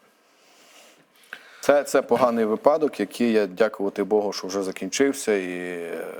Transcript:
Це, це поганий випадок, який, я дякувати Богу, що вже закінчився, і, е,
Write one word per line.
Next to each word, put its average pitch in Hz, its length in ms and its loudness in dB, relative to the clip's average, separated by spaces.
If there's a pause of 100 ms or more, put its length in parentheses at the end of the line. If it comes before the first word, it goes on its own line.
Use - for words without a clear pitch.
(1600)
Це, 143 240 4
це 139 180 0
поганий 117 420 2
випадок, 139 560 2
який, 117 320 0
я 107 140 4
дякувати 98 580 0
Богу, 101 280 2
що - 140 -8
вже 98 160 -4
закінчився, 110 760 -2
і, 92 120 -4
е, 87 580 -8 (140)